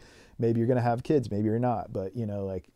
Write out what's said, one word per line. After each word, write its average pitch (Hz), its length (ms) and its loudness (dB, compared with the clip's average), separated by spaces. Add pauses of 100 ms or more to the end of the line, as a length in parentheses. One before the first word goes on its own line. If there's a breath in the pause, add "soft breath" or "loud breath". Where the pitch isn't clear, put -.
(380 soft breath)
maybe 113 220 2
you're 113 80 2
gonna 127 120 4
have 120 220 0
kids, 131 280 2
maybe 104 160 0
you're 110 120 2
not, 117 340 -2
but, 95 220 -6
you 117 120 -4
know, 101 200 -4
like, 95 300 -6